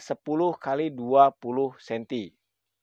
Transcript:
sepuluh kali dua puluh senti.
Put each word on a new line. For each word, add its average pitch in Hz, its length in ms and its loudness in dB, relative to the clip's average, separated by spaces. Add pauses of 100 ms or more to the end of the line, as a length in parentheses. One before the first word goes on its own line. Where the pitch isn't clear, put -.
sepuluh 165 560 -2
kali 147 320 -4
dua 135 400 4
puluh 127 480 -4
senti. 113 560 -8 (480)